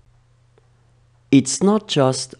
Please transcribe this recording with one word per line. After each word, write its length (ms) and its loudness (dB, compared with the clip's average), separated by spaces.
It's 320 0
not 240 0
just 520 -2